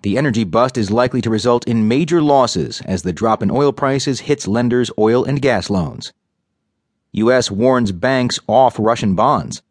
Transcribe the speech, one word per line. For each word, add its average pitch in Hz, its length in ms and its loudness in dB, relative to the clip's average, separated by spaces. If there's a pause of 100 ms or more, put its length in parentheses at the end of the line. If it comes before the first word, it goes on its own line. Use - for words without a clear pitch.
The 101 140 -2
energy 123 280 0
bust 120 340 0
is 104 100 -2
likely 123 340 0
to 113 80 -2
result 120 360 0
in 113 220 0
major 156 340 2
losses 127 600 0
as 92 200 -4
the 90 100 -4
drop 110 300 0
in 98 80 0
oil 139 220 2
prices 135 480 -2
hits - 260 -2
lenders' 120 500 0
oil 113 280 2
and 139 180 -2
gas 120 260 0
loans. 101 440 -4 (960)
U 110 220 2
S 127 180 2
warns 120 400 2
banks 123 560 -2
off 120 320 2
Russian 110 380 0
bonds. 113 540 -2